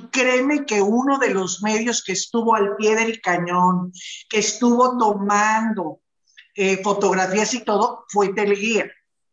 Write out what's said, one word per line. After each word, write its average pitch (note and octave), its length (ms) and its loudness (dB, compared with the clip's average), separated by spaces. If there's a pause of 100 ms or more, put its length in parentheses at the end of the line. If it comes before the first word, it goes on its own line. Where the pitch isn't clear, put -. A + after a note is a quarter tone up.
(120)
créeme C4 540 0
que G#3 160 0
uno B3+ 380 2
de A#3 100 2
los F#3+ 320 -4
medios A3 420 -2
que F#3+ 100 -6
estuvo A3+ 420 0
al G3+ 200 0
pie G#3+ 200 2
del A3+ 260 -2
cañón, F3+ 720 0 (340)
que G#3+ 120 0
estuvo A#3+ 580 2
tomando, G#3 1040 0 (540)
eh, F#3+ 280 0
fotografías G3 680 0
y A#3+ 100 -6
todo, G3 460 0
fue G3 240 0
Teleguía. G3+ 580 0 (420)